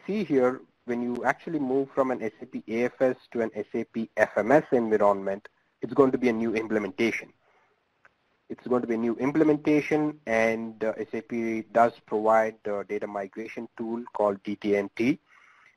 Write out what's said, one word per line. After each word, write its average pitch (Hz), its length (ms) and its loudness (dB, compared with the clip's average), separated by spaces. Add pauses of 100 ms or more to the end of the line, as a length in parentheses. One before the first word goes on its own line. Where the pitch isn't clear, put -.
see 208 180 -2
here, 131 380 2 (240)
when 120 160 -4
you 120 240 -4
actually 151 340 -4
move 135 340 -2
from 131 180 0
an 110 100 -4
S 110 100 -6 (100)
A 120 40 -14
P - 220 -12
A 113 180 -2
F - 160 -6
S 127 140 2 (160)
to 117 100 -4
an 110 140 -2
S 104 180 -6
A 117 120 -4
P 113 320 -8
F 107 200 2
M 107 140 2
S 156 200 6
environment, 101 760 2 (340)
it's 127 120 -8
going 131 180 6
to 131 60 0
be 123 120 2
a 113 40 2
new 113 220 -2
implementation. 107 800 -2 (1160)
It's - 180 -12
going 123 140 2
to 117 60 -4
be 117 80 0
a - 20 0
new 117 180 0
implementation, 151 1080 0
and, 113 580 0
uh, 110 140 0
S 107 160 -6
A 117 80 -6
P 113 500 -4
does 117 220 4 (120)
provide 110 500 2 (100)
a 101 180 -4
data 104 240 -6
migration 107 600 -10 (100)
tool 117 260 -6 (100)
called 104 300 0
D 104 120 -6
T 101 220 0
N 101 180 -2
T, 127 240 0 (580)